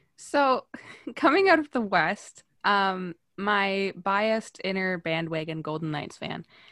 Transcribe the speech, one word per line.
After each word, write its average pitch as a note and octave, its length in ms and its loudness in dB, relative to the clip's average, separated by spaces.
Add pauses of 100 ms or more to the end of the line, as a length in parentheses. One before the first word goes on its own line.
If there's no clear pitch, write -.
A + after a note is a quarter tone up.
(160)
So, C4+ 480 2 (260)
<laughs> - 260 -14
coming F#4 340 4
out E4 80 6
of G3+ 140 -2
the B3+ 100 0
West, F#3+ 640 -2 (200)
um, F#3+ 500 2 (220)
my G3 580 0
biased G#3 720 -2
inner F#3+ 320 -2
bandwagon D#3+ 640 -4
Golden D#3 300 -4
Knights - 260 -6
fan - 300 -8 (260)